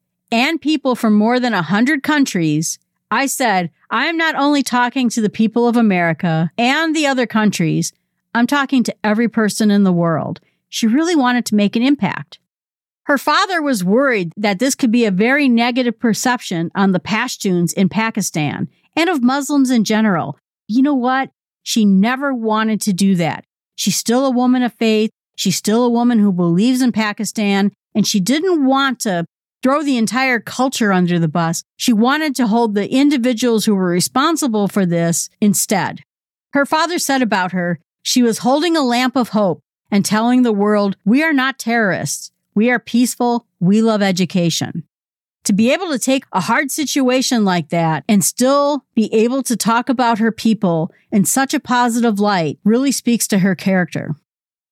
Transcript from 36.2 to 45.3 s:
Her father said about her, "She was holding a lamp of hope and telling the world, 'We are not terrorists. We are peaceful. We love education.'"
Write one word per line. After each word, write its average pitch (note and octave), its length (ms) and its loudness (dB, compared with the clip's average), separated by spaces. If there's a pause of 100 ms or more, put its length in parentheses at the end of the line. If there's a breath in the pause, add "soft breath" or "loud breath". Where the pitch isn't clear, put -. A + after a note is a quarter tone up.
Her C#4 140 0
father D#4+ 320 -2
said C4+ 240 -2
about F#3+ 300 -2
her, F3 260 -2 (240)
"She - 200 0
was A#3 160 0
holding D4+ 380 0
a D4+ 60 0
lamp B3 340 0
of A#3+ 140 -2
hope F#3+ 300 0 (300)
and G3+ 140 2
telling A#3+ 380 2
the A3+ 100 2
world, G3+ 520 0
'We B3+ 180 2
are D#4+ 100 0
not C4 260 0
terrorists. G3 720 -2 (240)
We A3+ 160 2
are A#3+ 80 2
peaceful. A#3+ 680 -2 (140)
We G3 220 4
love G#3+ 200 2
education.'" F3 800 -2 (600)